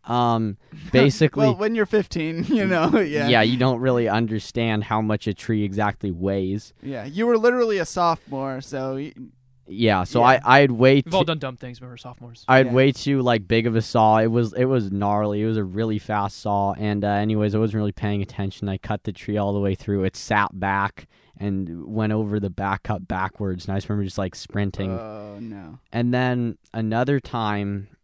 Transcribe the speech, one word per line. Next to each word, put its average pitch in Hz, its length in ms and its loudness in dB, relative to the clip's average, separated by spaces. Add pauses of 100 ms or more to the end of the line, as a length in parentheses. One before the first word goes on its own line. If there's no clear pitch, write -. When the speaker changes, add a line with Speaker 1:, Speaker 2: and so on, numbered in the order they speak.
Speaker 1:
Um, 113 520 0 (160)
Speaker 2:
<laughs> - 200 -12
Speaker 1:
basically 147 540 4
Speaker 2:
Well, 190 100 2
when 214 180 -2
you're 214 100 0
fifteen, 165 580 -2
<laughs> - 40 -6
you 220 180 2
know, 180 360 2
yeah. 147 260 0
Speaker 1:
Yeah, 117 140 6
you 120 160 4
don't 127 240 0
really 120 260 2
understand 110 800 -2
how 110 160 0
much 107 260 -2
a 101 60 -2
tree 107 300 -2
exactly 101 480 -2
weighs. 95 720 -4
Speaker 2:
Yeah, 127 220 -10
you 175 240 -4
were 233 100 4
literally 233 420 2
a 160 60 -2
sophomore, 135 760 -2
so 131 340 -8
y- 143 180 -10 (540)
Speaker 1:
Yeah, 101 380 2
so 120 160 2
Speaker 2:
Yeah. 123 240 6
Speaker 1:
I, 127 120 8
I - 40 10
had 131 100 4
way 131 340 6
Speaker 3:
We've 165 80 -6
all 190 80 2
Speaker 1:
too 165 60 2
Speaker 3:
done 160 120 -4
dumb 131 180 -10
things 123 240 -16
when 127 100 -18
we're 120 60 -20
sophomores. 120 500 -20
Speaker 1:
I 131 100 8
had 131 100 8
Speaker 2:
Yeah. 123 60 -2
Speaker 1:
way 135 200 6
too, 139 280 0
like, 117 260 2
big 113 200 2
of 113 80 0
a 113 80 4
saw. 110 340 4
It 113 140 4
was, 117 220 0
it 127 120 2
was 123 260 0
gnarly. 104 520 0
It - 20 0
was 110 120 0
a 104 80 -2
really 104 340 -4
fast 101 400 -4
saw, 101 340 -2
and, 104 300 -2
uh, 104 60 0
anyways, 104 440 0
I 107 60 0
wasn't 110 180 0
really 104 140 0
paying 104 320 -4
attention. 98 460 -6
I 95 100 -4
cut - 240 -6
the 107 80 -6
tree 104 260 -6
all 101 160 0
the 101 60 0
way 98 160 0
through. 98 300 -2
It 92 100 -2
sat 101 440 0
back 98 480 -4 (300)
and 95 480 -6
went 107 280 -2
over 107 260 -2
the 98 100 -2
back, 98 340 -4
cut 92 240 -6
backwards, 92 580 -4
and 95 80 -4
I 98 40 0
just - 120 -6
remember 104 160 -2
just, 92 120 -8
like, 95 160 -4
sprinting. 98 580 -6
Speaker 2:
Oh, 104 480 -10
no. 101 380 -14 (140)
Speaker 1:
And 120 220 0
then 123 440 0 (160)
another 117 460 0
time 101 680 -4 (140)